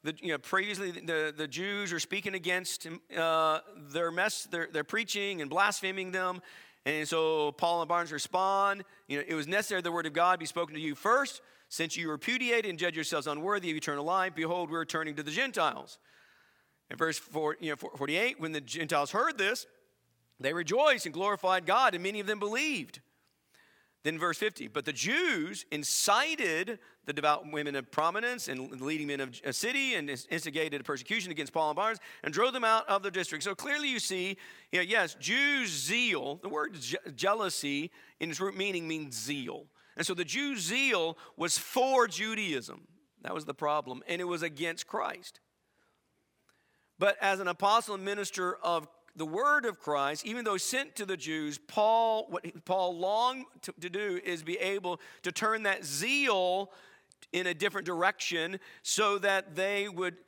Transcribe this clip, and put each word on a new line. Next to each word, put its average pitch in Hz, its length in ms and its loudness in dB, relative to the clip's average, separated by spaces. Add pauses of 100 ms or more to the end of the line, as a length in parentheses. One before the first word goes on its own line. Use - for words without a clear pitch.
the, 160 180 -2
you 190 60 -4
know, 156 100 0
previously 190 540 -2
the, 156 440 -2
the 151 120 -4
Jews 190 440 -2
were 170 60 0
speaking 196 380 -2
against, 180 500 -2 (300)
uh, 160 440 4 (160)
their 160 360 -2
mess, 190 320 0
their, 165 240 -2
their 151 160 -2
preaching 202 560 -2
and 143 100 -4
blaspheming 190 640 2
them. 180 300 -2 (440)
And 151 220 0
so 160 420 2
Paul 170 320 2
and 151 60 -4
Barnabas 170 240 0
respond, 196 720 2 (240)
you 143 100 -2
know, 143 80 -4
"It 160 80 -2
was 151 140 -2
necessary 196 340 0
the 170 80 -2
word 170 160 0
of 151 60 -4
God 175 260 4
be 160 80 -8
spoken 156 300 -4
to 151 40 -6
you 156 140 -2
first. 254 480 2 (260)
Since 160 280 -4
you 170 120 -4
repudiate 233 560 0
and 180 140 -4
judge 170 160 0
yourselves 151 320 -2
unworthy 170 460 0
of 156 40 -4
eternal 147 280 -4
life, 185 320 2
behold, 165 340 -2
we're 165 140 -2
turning 156 320 -4
to 151 80 -6
the 151 80 -6
Gentiles." 175 680 0 (920)
In 135 60 -8
verse 156 240 0
four, 151 400 -2
you 160 100 -4
know, 147 60 -4
forty-eight, 151 640 -2
when 160 100 -4
the 156 100 -6
Gentiles 143 520 -2
heard 269 260 0
this, 208 260 0 (760)
they 135 120 0
rejoiced 214 540 2
and 151 80 -6
glorified 185 500 2
God, 214 300 6
and 175 80 -4
many 196 160 -2
of 202 80 -6
them 208 140 -2
believed. 226 600 -2 (1000)
Then 160 160 -2
verse 165 200 0
fifty, - 280 -2
"But 135 200 -4
the 156 60 0
Jews 196 800 0
incited 202 1120 2 (240)
the 147 80 -4
devout 147 400 2
women 147 240 -2
of 127 160 -6
prominence 214 560 0
and 131 320 -8
leading 151 260 -4
men 143 140 -2
of 127 240 -8
a 139 80 -2
city 254 420 0
and 147 160 -2
instigated 151 720 -2
a - 20 -8
persecution 175 480 -2
against 151 220 -6
Paul 156 180 2
and 147 60 -4
Barnabas 214 240 0 (240)
and 156 100 -2
drove 226 180 4
them 247 120 0
out 220 240 6
of 196 160 4
the 202 80 -2
district." 160 320 -2
So 196 100 0
clearly 294 320 -2
you 247 140 0
see, 190 360 -2 (360)
you 175 80 4
know, - 20 2
yes, 190 320 2
Jews' 247 560 2
zeal, 156 720 0
the - 60 -8
word 220 260 -2
je-, 131 220 -4 (180)
jealousy 165 800 0 (260)
in 165 120 -4
its 160 100 -6
root 190 160 -2
meaning 185 320 -2
means 156 280 -6
zeal. 135 520 -6 (280)
And - 80 -2
so 190 80 -2
the 175 120 -2
Jews' 269 380 -2
zeal 185 540 2 (200)
was 165 200 2
for 254 520 4
Judaism. 190 800 -4 (340)
That - 100 -6
was 160 120 -4
the 151 100 -6
problem. 143 540 -2
And 175 120 -2
it 180 40 -2
was 175 180 -2
against 165 460 -4
Christ. - 500 -4 (1600)
But 196 220 6
as 196 180 4
an 185 80 -2
apostle 202 460 4
and 190 100 -6
minister 190 520 -2
of 165 300 0 (300)
the 160 80 -6
word 233 400 4
of 208 160 -2
Christ, 147 460 0
even 226 180 -4
though 202 140 2
sent - 380 -2
to 214 100 -4
the 190 100 -2
Jews, 151 420 -4
Paul, 220 720 4
what 175 160 -6 (220)
Paul 180 320 0
longed 233 480 2 (160)
to, 180 180 -10
to 170 80 -8
do 185 340 -2
is 170 200 -4
be 170 160 -4
able 185 420 -2 (220)
to 180 100 -2
turn 220 300 0
that 196 200 2
zeal 190 880 2 (600)
in 180 140 0
a 175 80 0
different 185 320 -2
direction 175 720 0 (220)
so 202 360 4
that 190 380 2
they 202 320 0
would 180 260 -4 (140)